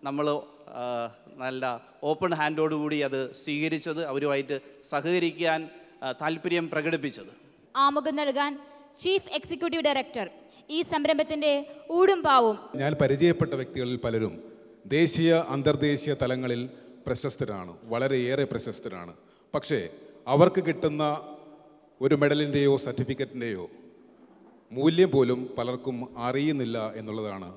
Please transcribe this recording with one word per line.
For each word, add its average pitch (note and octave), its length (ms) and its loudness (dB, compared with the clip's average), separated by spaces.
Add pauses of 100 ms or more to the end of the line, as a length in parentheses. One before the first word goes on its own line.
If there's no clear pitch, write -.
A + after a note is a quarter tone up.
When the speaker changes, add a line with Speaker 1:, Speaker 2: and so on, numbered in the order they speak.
Speaker 1:
നമ്മൾ, C#3+ 180 -2 (540)
ആ, B2 40 -6 (600)
നല്ല C3 220 -4 (440)
ഓപ്പൺ D#3+ 300 2
ഹാൻഡോടുകൂടി D3+ 580 0 (100)
അത് C3+ 120 -2 (220)
സ്വീകരിച്ചത്, D#3 600 -2 (100)
അവരുമായിട്ട് C#3 440 0 (360)
സഹകരിക്കാൻ, D#3+ 680 0 (440)
ആ, C3+ 40 -4 (140)
താല്പര്യം E3 520 0
പ്രകടിപ്പിച്ചത്. D3 580 -2 (540)
Speaker 2:
ആമുഖം C#4+ 360 0
നൽകാൻ C#4+ 300 0 (520)
ചീഫ് F#4+ 340 0
എക്സിക്യൂട്ടീവ് D#4+ 520 -4
ഡയറക്ടർ C4 380 -4 (500)
ഈ - 20 0 (140)
സംരംഭത്തിൻ്റെ D4+ 600 0 (460)
ഊടും F#4+ 280 6
പാവും. A#3+ 300 6 (240)
Speaker 3:
ഞാൻ C#3+ 100 2 (120)
പരിചയപ്പെട്ട D#3+ 580 4
വ്യക്തികളിൽ B2 440 -4
പലരും A2 280 0 (640)
ദേശീയ E3 380 4 (220)
അന്തർദേശീയ C#3+ 640 2
തലങ്ങളിൽ B2+ 400 -2 (440)
പ്രശസ്തരാണ്, G#2+ 680 -4 (200)
വളരെയേറെ C3 600 2
പ്രശസ്തരാണ്. F#2+ 640 -8 (400)
പക്ഷേ D3 260 0 (540)
അവർക്ക് F3+ 340 6
കിട്ടുന്ന D3+ 360 -2 (1000)
ഒരു C#3+ 180 6
മെഡലിൻ്റെയോ C#3+ 500 4 (120)
സർട്ടിഫിക്കറ്റിൻ്റെയോ B2 800 -6 (1120)
മൂല്യം D#3+ 360 6
പോലും B2+ 260 4 (180)
പലർക്കും B2 400 -4 (300)
അറിയുന്നില്ല C3+ 500 0 (220)
എന്നുള്ളതാണ് G#2+ 580 -8